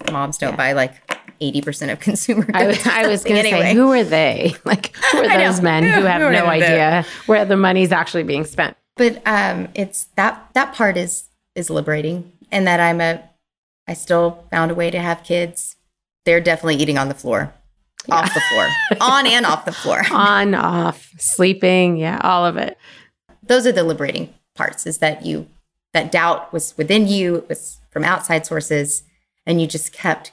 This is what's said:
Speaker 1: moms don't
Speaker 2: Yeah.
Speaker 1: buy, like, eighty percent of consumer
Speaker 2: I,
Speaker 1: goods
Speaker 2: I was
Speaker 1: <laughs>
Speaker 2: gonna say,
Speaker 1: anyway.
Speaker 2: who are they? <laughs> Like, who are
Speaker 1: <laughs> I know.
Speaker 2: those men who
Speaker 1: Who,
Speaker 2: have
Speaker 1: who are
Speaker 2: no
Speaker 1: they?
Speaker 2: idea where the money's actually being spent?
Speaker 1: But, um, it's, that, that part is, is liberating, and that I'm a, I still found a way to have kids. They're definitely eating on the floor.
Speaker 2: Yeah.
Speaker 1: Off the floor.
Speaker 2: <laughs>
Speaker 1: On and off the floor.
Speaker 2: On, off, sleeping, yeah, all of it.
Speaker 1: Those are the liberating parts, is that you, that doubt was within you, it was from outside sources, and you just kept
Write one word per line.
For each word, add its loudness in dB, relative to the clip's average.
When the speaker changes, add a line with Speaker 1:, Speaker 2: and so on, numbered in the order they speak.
Speaker 1:
moms -4
don't -4
Speaker 2:
Yeah. -8
Speaker 1:
buy, 0
like, -2
eighty -2
percent -6
of -8
consumer 0
Speaker 2:
I, 2
Speaker 1:
goods 0
Speaker 2:
I 2
was 0
Speaker 1:
<laughs> -10
Speaker 2:
gonna 4
say, 0
Speaker 1:
anyway. 2
Speaker 2:
who 6
are 4
they? 0
<laughs> -18
Like, -2
who 2
are 2
Speaker 1:
<laughs> 2
I 4
know. 2
Speaker 2:
those -2
men 2
who 4
Speaker 1:
Who, 4
Speaker 2:
have 2
Speaker 1:
who 4
are 4
Speaker 2:
no 2
Speaker 1:
they? 2
Speaker 2:
idea 4
where 4
the 2
money's 4
actually -2
being -4
spent? -4
Speaker 1:
But, 2
um, -2
it's, -6
that, -2
that 0
part 0
is, -4
is -6
liberating, -4
and 2
that 4
I'm 2
a, -2
I -10
still 0
found 0
a -6
way -2
to -4
have -4
kids. -4
They're 4
definitely 0
eating 0
on -2
the -6
floor. -4
Speaker 2:
Yeah. 0
Speaker 1:
Off 0
the 0
floor. 0
Speaker 2:
<laughs> -4
Speaker 1:
On 2
and 2
off -2
the -4
floor. -2
Speaker 2:
On, 2
off, -2
sleeping, 2
yeah, -4
all 2
of -2
it. -6
Speaker 1:
Those 2
are 6
the 2
liberating -4
parts, -4
is -6
that -2
you, -6
that -2
doubt 0
was -6
within 2
you, 0
it -10
was -10
from -4
outside 0
sources, -2
and 2
you 2
just -4
kept -4